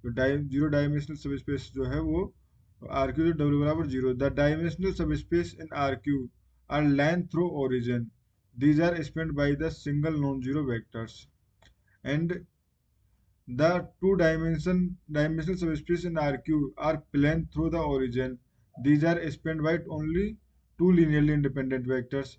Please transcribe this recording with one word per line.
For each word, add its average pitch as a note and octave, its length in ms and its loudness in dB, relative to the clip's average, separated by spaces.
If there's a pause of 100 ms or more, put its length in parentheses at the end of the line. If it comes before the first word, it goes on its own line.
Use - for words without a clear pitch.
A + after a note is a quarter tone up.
तो A#2+ 160 -8
di-, C#3+ 340 2
zero D3 220 2
dimensional D3 480 0
subspace C#3 500 -6
जो C3 180 -4
है D3 100 -2
वो D#3+ 220 -2 (580)
आर C3+ 300 -2
क्यू D#3+ 140 0
जो E3+ 80 4
W D3 280 2
बराबर D#3 260 0
ज़ीरो। C3 340 0
The C#3 80 2 (100)
dimensional E3 640 0
subspace E3 580 -2
in D#3+ 140 -16 (100)
आर C#3 120 0 (100)
क्यू C#3 240 -2 (400)
are D3 140 0 (180)
length F3 300 2
through E3+ 180 0 (160)
origin। B2 440 -2 (480)
These D3 220 4
are E3+ 240 2
spanned D#3+ 320 -6
by C#3+ 180 2
the D3+ 160 -2
single D3+ 540 -2
non-zero C#3 480 -2
vectors। A2+ 480 -8 (840)
And D#3 300 -2 (1120)
the D#3+ 400 0 (120)
two F#3+ 160 4
dimension, E3 840 2 (140)
dimensional D#3+ 460 0
subspace E3+ 480 -2
in E3+ 120 -4
R C#3+ 200 0
Q D3 400 -2
are D#3 200 -2 (140)
plane D#3 420 2
through D#3+ 180 0
the E3 80 -2
origin। C3 580 -2 (380)
These C#3+ 280 4
are E3+ 160 2 (120)
spanned D#3+ 320 -6
by E3 160 2 (100)
only E3 480 -4 (420)
two F3+ 120 6
linearly D3+ 420 6
independent C3+ 520 -2
vectors। B2+ 540 -4